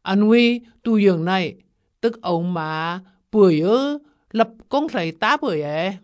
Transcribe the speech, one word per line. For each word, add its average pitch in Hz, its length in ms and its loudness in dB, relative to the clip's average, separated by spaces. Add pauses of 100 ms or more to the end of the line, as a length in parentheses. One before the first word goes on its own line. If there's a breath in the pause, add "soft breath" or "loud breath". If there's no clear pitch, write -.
Anh 196 200 0
Huy 240 400 4 (220 soft breath)
tu 220 140 0
giường 180 280 2
này, 185 300 -4 (460)
tức 233 200 -4
ông 175 320 -4
mà 165 460 -6 (320 soft breath)
bưởi 185 280 4
ư, 269 400 0 (320 soft breath)
lập 226 180 0 (200)
công 294 200 -2
thầy 170 220 -4
tá 226 300 -2
bưởi 180 200 -2
ấy. 165 420 -6